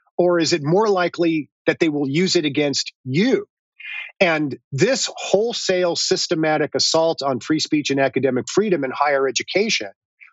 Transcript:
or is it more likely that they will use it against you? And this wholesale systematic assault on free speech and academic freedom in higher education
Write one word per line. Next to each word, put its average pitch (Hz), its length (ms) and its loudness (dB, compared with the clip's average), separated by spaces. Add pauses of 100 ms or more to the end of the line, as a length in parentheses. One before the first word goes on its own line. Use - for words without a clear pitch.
(180)
or 175 220 4
is 160 140 0
it 156 100 -2
more 185 240 2
likely 170 600 0 (160)
that 160 140 0
they 165 100 2
will 147 180 -2
use 175 300 2
it 156 80 0
against 147 480 -2 (100)
you? 180 440 0 (720)
And 156 380 0 (140)
this 202 440 0
wholesale 185 800 -2
systematic 156 800 -2
assault 160 460 2
on 135 180 -2
free 156 200 -2
speech - 300 -2
and 135 100 0
academic 131 500 0
freedom 185 340 0
in 127 100 -4
higher 139 340 2
education 131 640 -2 (440)